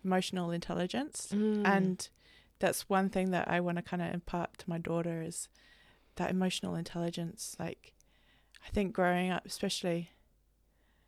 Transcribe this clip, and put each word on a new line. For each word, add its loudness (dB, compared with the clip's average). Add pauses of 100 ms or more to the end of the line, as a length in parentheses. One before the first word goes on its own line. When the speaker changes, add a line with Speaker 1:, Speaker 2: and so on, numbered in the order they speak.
Speaker 1:
emotional 2
intelligence. -2
Speaker 2:
Mm. 2
Speaker 1:
And 4 (500)
that's 0
one 4
thing 2
that 2
I 2
wanna -2
kinda -4
impart -6
to -8
my -2
daughter, -2
is -8 (680)
that 0
emotional 0
intelligence. -4
Like, -8 (720)
I -12
think 0
growing 4
up, -2
especially -2 (960)